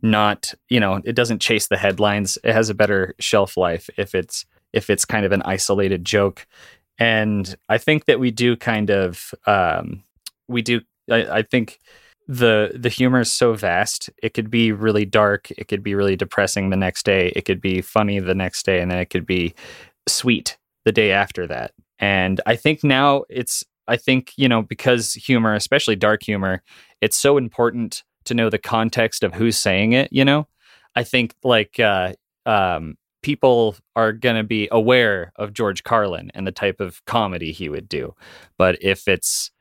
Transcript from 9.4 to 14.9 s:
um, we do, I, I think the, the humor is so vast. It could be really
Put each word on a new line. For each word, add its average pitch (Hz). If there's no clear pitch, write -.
um, 95
we 120
do, 117
I, 113
I 101
think -
the, 117
the 123
humor 127
is 117
so 120
vast. 101
It 110
could 110
be 117
really 107